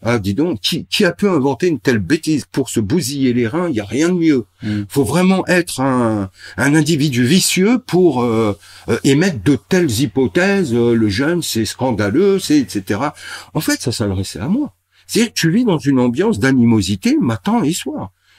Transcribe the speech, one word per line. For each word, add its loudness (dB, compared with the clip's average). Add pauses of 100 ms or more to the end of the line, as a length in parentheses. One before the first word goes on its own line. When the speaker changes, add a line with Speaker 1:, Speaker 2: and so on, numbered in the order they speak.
Speaker 1:
Ah, 0
dis -2
donc, -2
qui, -4
qui 0
a 2
pu 0
inventer 0
une 0
telle 0
bêtise -2
pour -2
se -2
bousiller 0
les 0
reins ? -2
Il -4
y -2
a -6
rien 0
de 2
mieux. 2 (180)
Speaker 2:
Mm. -2
Speaker 1:
Faut 0
vraiment 2
être 0
un, 0 (280)
un 2
individu 2
vicieux 2
pour, 2
euh, 0 (300)
euh, 0
émettre 0
de 4 (120)
telles 0
hypothèses. 0
Euh, 2
le 2
jeune, 0
c'est -2
scandaleux, 0
c'est 2
et 2
cetera. -4 (400)
En -2
fait, -2
ça -4
s'adressait -4
à -4
moi. -2 (320)
C'est-à-dire 0
que -8
tu 2
vis 2
dans 0
une 2
ambiance 0
d'animosité 2
matin -2
et 0
soir. -8 (280)